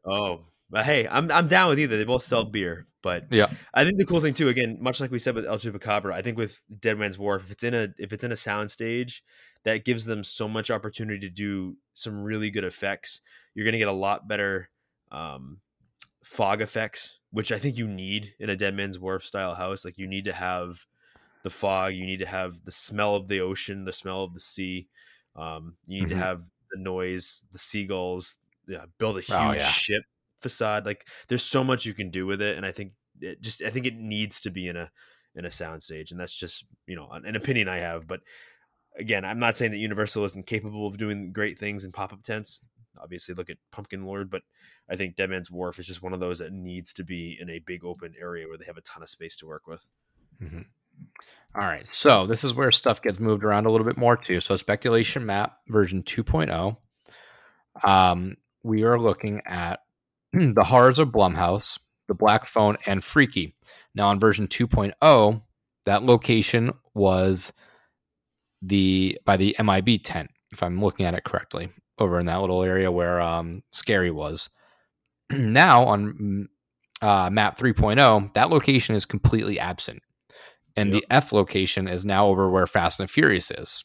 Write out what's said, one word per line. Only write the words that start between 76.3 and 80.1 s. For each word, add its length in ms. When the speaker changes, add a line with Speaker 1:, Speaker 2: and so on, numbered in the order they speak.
Speaker 2:
uh, 220
map 280
three 160
point 260
oh, 340
that 160
location 460
is 100
completely 540
absent. 420